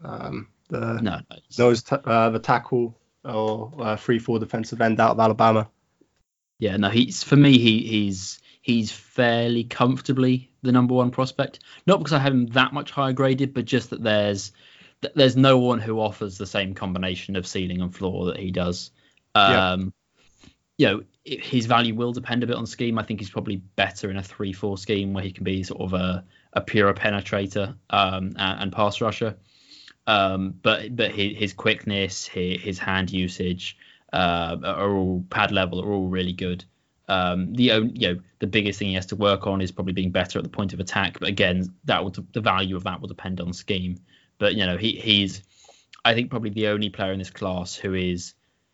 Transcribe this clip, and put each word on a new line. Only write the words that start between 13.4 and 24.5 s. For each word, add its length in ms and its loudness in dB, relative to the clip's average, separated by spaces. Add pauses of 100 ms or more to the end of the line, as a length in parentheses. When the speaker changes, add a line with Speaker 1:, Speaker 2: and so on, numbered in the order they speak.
Speaker 2:
but 120 -4
just 260 -2
that 100 -8
there's, 500 0 (520)
th-, 100 -6
there's 240 6
no 220 8
one 180 2
who 220 -2
offers 400 -4
the 80 -8
same 260 -4
combination 600 -6
of 100 -4
ceiling 360 -4
and 140 -4
floor 300 -4
that 120 -4
he 120 -8
does. 400 -4 (480)
Speaker 1:
Yeah. 360 4
Speaker 2:
Um, 200 -4 (840)
you 100 6
know, 160 0 (240)
i-, 140 -8
his 240 -2
value 280 2
will 200 -2
depend 280 -4
a 60 -2
bit 80 -2
on 100 -6
scheme. 320 -4
I 60 -2
think 160 -6
he's 100 -10
probably 280 -6
better 520 -4
in 60 -6
a 80 -6
three 300 -8